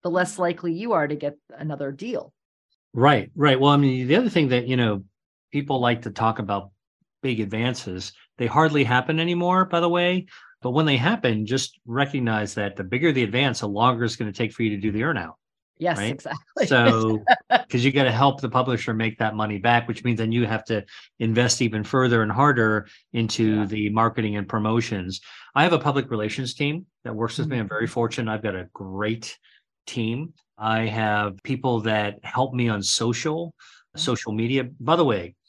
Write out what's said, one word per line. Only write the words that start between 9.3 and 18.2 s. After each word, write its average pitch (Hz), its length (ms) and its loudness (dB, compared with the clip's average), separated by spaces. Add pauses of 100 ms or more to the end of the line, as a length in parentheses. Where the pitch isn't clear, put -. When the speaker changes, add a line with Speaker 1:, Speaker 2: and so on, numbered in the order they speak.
Speaker 2:
by 175 140 0
the 175 80 2
way. 180 380 0 (360)
But 127 100 -4
when 156 140 4
they 139 100 4
happen, 123 500 0
just 131 400 -4
recognize 120 680 -2
that 101 220 -4
the 98 80 -8
bigger 131 280 0
the 131 100 0
advance, 120 380 0
the 131 80 -6
longer 117 360 0
it's 113 120 -4
gonna 107 160 -6
take 113 200 -4
for - 100 -6
you 110 80 2
to 104 60 -4
do 101 160 -2
the 110 120 -2
earn 151 120 -2
out. 82 200 -8 (440)
Speaker 1:
Yes, 165 180 -2
Speaker 2:
right? 107 140 -4
Speaker 1:
exactly. - 540 -6
<laughs> - 0 -
Speaker 2:
So, 113 580 4 (440)
'cause 123 160 0
you 139 60 6
gotta 131 220 2
help 135 280 2